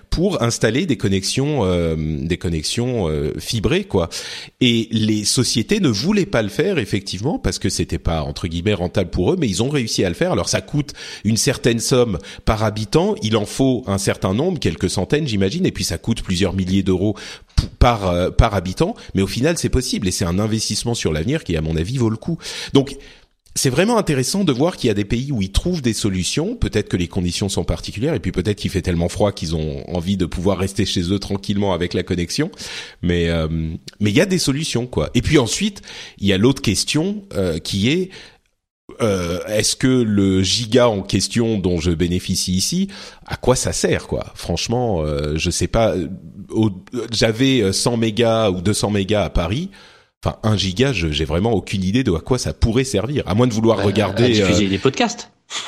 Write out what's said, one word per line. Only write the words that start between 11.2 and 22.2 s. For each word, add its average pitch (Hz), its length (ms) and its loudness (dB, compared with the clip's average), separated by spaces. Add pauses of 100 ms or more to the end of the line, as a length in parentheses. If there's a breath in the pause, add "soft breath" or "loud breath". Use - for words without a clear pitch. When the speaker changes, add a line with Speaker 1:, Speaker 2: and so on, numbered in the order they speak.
Speaker 1:
une 107 140 2
certaine 117 420 2
somme 117 380 2 (280 loud breath)
par 110 180 0
habitant, 110 480 0 (120)
il 107 120 2
en 104 100 2
faut 131 420 2
un 98 100 2
certain 98 360 0
nombre, 160 240 0
quelques 90 320 0
centaines, 139 380 0
j'imagine, 110 380 0
et 113 60 2
puis 95 120 -4
ça 87 140 -2
coûte - 240 -2
plusieurs 92 320 0
milliers 95 280 2
d'euros 95 340 2 (420 loud breath)
p-, - 60 2 (140)
par, 113 300 4
euh, 87 240 2
par 113 240 2
habitant, 95 400 0 (200 loud breath)
mais 92 60 4
au 190 60 2
final, 160 300 0
c'est - 120 0
possible, 131 380 0
et 90 40 0
c'est - 120 -2
un 87 160 0
investissement 110 540 -2
sur 92 180 -2
l'avenir 101 320 -2
qui, 82 140 -2
à 78 40 0
mon 80 140 -2
avis, 92 220 -2
vaut 117 120 2
le 110 60 -2
coup. 165 220 -6 (340 loud breath)